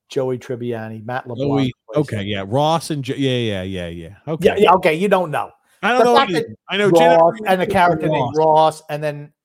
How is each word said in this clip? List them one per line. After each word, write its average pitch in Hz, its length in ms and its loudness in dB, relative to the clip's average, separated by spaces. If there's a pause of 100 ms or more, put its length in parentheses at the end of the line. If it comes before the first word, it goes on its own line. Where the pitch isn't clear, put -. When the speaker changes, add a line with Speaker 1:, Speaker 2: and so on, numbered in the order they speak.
Speaker 1:
Joey 131 300 -4
Tribbiani, 113 680 -8
Matt 123 240 -8
LeBlanc 127 220 -4
Speaker 2:
Joey, 139 240 0 (160)
Speaker 1:
plays 156 140 0
Speaker 2:
okay, 113 180 -6
Speaker 1:
him. 98 60 -6
Speaker 2:
yeah. 101 180 -6
Ross 151 460 0
and 143 120 -6
Jo-, 131 120 -6
yeah, 131 220 -2
yeah, 104 260 -4
yeah, 92 240 -8
yeah. 85 280 -14 (120)
Okay. 160 180 -6
Speaker 1:
Yeah, - 120 4
yeah, 202 160 6
okay, 180 200 2
you 180 140 -2
don't 185 240 0
know. 107 200 -6 (300)
Speaker 2:
I 202 100 0
don't 247 80 2
Speaker 1:
The 233 60 6
Speaker 2:
know 240 100 4
Speaker 1:
fact - 160 2
Speaker 2:
either. 160 100 0
Speaker 1:
that 107 140 -10 (140)
Speaker 2:
I 185 80 -4
know 202 120 2
Speaker 1:
Ross 170 100 6
Speaker 2:
Jennifer 170 480 4
Speaker 1:
and 185 140 2
a 170 40 0
Speaker 2:
Aniston - 60 -6
Speaker 1:
character 175 340 2
Speaker 2:
and 156 80 0
Speaker 1:
named 135 240 -2
Speaker 2:
Ross. 160 80 2
Speaker 1:
Ross, 156 440 2
and 151 140 -6
then, 147 300 -8 (120)